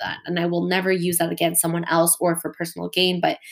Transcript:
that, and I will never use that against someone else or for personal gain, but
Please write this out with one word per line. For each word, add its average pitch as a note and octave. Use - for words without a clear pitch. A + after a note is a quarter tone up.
that, F#2
and F3
I E3+
will F3
never F#3
use F3
that E3+
against E3+
someone E3+
else E3+
or E3+
for -
personal F3
gain, F3+
but E3